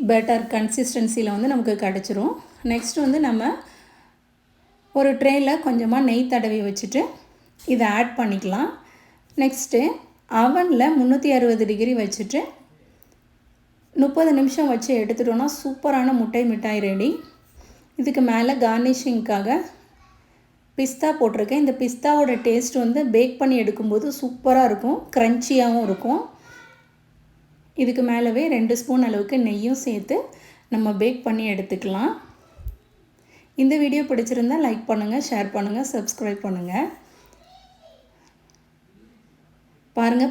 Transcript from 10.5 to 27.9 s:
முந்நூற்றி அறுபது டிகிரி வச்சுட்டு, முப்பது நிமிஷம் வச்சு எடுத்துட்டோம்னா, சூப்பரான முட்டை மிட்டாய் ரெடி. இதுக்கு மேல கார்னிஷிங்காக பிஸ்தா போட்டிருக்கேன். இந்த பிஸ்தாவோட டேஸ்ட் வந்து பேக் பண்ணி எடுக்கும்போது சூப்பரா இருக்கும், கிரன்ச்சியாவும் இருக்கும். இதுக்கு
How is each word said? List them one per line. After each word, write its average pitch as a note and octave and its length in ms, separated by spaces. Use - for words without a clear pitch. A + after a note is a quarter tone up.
முந்நூற்றி C4 360
அறுபது A#3 340
டிகிரி A3 280
வச்சுட்டு, G#3+ 460
முப்பது D4 380
நிமிஷம் C#4 360
வச்சு A#3 360
எடுத்துட்டோம்னா, A#3 440
சூப்பரான C4+ 480
முட்டை A#3 320
மிட்டாய் G#3+ 340
ரெடி. G3+ 420
இதுக்கு C#4+ 240
மேல A#3+ 340
கார்னிஷிங்காக A#3 1080
பிஸ்தா C4 440
போட்டிருக்கேன். A3 300
இந்த C#4 220
பிஸ்தாவோட C4+ 580
டேஸ்ட் B3 480
வந்து B3 280
பேக் A#3+ 320
பண்ணி C4 240
எடுக்கும்போது G#3+ 580
சூப்பரா B3+ 440
இருக்கும், A#3 520
கிரன்ச்சியாவும் A#3+ 680
இருக்கும். A3+ 480
இதுக்கு B3 280